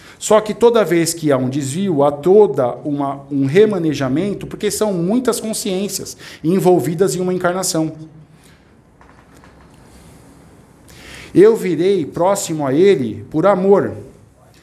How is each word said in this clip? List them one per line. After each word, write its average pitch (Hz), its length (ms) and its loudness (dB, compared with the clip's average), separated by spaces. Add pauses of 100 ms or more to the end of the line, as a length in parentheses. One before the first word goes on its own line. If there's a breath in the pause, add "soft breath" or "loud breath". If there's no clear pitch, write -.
(180 loud breath)
Só 214 220 2
que 214 140 -4
toda 226 280 4
vez 165 300 0
que 147 180 -2
há 135 60 4
um 127 140 -2
desvio, 147 520 -2
há 147 80 4
toda 147 640 2
uma, 143 540 -6
um 139 140 0
remanejamento, 160 1000 0
porque 175 240 -6
são 214 240 -2
muitas 214 440 -2
consciências 202 800 -6 (260 loud breath)
envolvidas 175 720 2
em 180 60 -4
uma 180 140 -2
encarnação. 175 580 -2 (3500 loud breath)
Eu 214 200 8
virei 180 520 -2
próximo 165 600 -2
a 131 60 -2
ele 135 580 2
por 160 160 0
amor. 185 460 2 (720 soft breath)